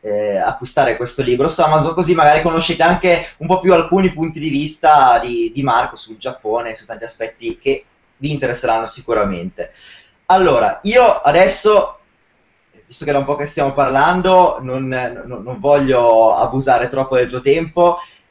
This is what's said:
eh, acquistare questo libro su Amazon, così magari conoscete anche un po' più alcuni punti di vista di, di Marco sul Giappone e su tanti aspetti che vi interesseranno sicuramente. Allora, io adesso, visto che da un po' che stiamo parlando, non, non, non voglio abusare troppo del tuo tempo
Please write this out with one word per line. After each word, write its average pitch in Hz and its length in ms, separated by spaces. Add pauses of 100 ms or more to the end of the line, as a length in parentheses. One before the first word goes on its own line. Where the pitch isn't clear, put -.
eh, 104 360
acquistare 117 580
questo 123 260
libro 123 280
su 160 100
Amazon, 156 340
così 180 200
magari 151 280
conoscete 165 420
anche 175 540
un 165 100
po' 185 120
più 185 140
alcuni 175 400
punti 160 260
di 156 80
vista 143 760
di, 120 320
di 139 80
Marco 120 360
sul 110 180
Giappone 117 560
e 113 40
su - 100
tanti 110 180
aspetti 113 540
che 135 260 (320)
vi 147 160
interesseranno 117 560
sicuramente. 95 840 (560)
Allora, 175 560
io 240 200
adesso, 190 960 (840)
visto - 180
che 147 80
da 143 60
un 139 80
po' 139 100
che 143 100
stiamo 139 280
parlando, 175 880
non, 131 260
non, 123 560
non 120 160
voglio 120 720
abusare 127 540
troppo 135 300
del 123 100
tuo 123 140
tempo 165 560 (340)